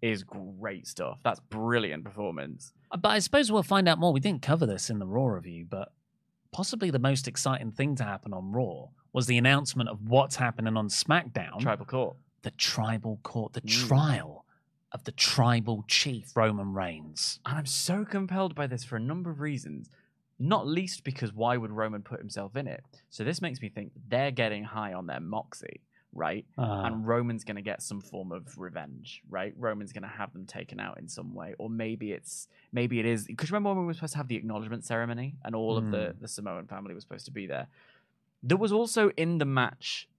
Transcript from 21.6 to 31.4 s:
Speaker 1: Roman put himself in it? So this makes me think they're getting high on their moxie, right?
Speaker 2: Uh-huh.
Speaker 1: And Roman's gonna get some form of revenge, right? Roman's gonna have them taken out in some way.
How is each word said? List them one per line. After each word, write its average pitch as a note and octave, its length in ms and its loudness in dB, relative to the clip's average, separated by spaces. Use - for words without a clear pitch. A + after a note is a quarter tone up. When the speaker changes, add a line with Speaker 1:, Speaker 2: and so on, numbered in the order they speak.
Speaker 1:
Roman G#2+ 320 -2
put - 160 -10
himself G2+ 360 -8
in C#3 120 -4
it? D2+ 160 -10
So - 140 -8
this E3 180 -2
makes D3+ 200 -4
me G#2+ 80 -8
think G#2 220 -10
they're C3 220 2
getting A2 360 0
high G#2+ 280 -6
on F#2 140 -6
their C2+ 120 -6
moxie, - 600 -8
right? D#2+ 320 -2
Speaker 2:
Uh-huh. G#2 280 0
Speaker 1:
And A2+ 220 -2
Roman's A#2 360 2
gonna G2+ 180 -6
get G2+ 200 -6
some G2+ 200 -8
form F#2+ 300 -10
of F2 260 -12
revenge, D#2 720 -12
right? F#2+ 280 -6
Roman's G#2 360 -4
gonna G2 140 -10
have G2+ 260 -8
them F#2 120 -14
taken G2 340 -12
out G2+ 200 -8
in - 80 -14
some F#2+ 260 -10
way. F#2 260 -12